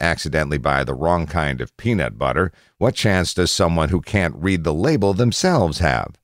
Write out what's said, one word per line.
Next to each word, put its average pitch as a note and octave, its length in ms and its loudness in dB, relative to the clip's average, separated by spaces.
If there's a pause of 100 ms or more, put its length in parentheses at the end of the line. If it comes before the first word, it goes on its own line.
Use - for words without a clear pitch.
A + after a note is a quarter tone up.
accidentally D2+ 560 -2
buy C#2 260 0
the C2+ 120 -4
wrong E2 300 0
kind D2 360 -4
of - 160 -10
peanut D2 400 -2
butter, C2 340 0 (260)
what A#2 180 0
chance F#2 380 0
does F2 180 0
someone E2 380 2
who F2 120 0
can't F#2 340 -2
read E2+ 300 0
the E2 80 0
label G2+ 400 2
themselves A#2 680 2
have? B1 440 -2